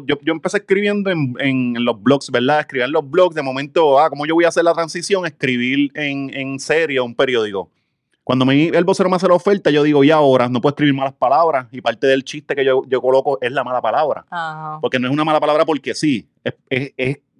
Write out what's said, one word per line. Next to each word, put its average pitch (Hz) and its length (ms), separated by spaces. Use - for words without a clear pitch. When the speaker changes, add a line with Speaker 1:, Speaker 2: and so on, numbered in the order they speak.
Speaker 1:
yo, 139 160
yo 156 120
empecé 175 240
escribiendo 202 520
en, 143 300
en, 131 380
en 120 80
los 110 180
blogs, 139 260
¿verdad? 131 300
Escribía 131 280
en 139 40
los 151 180
blogs, 175 260
de 156 60
momento, 139 600
ah, 160 80
¿cómo 143 160
yo 160 100
voy 170 80
a 170 60
hacer 170 160
la 170 80
transición? 170 520
Escribir 135 720
en, 139 380
en 135 260
serio 147 460
un 120 100
periódico. 110 540
Cuando 127 200
me, 143 220
el 170 160
vocero 190 260
me 185 60
hace 180 100
la 180 100
oferta, 185 360
yo 147 120
digo, 147 200
"¿Y 143 80
ahora? 131 380
No 123 100
puedo 143 140
escribir 147 200
malas 135 200
palabras". 139 580
Y 127 80
parte 117 280
del 135 180
chiste 151 320
que 135 80
yo, 131 200
yo 127 160
coloco 135 400
es 123 120
la 135 100
mala 123 180
palabra. 117 480
Speaker 2:
Ajá. 156 520
Speaker 1:
Porque 143 180
no 123 80
es 131 60
una 151 100
mala 156 160
palabra 151 260
porque 139 280
sí. 127 340
Es, 120 100
es, 135 280
es 131 200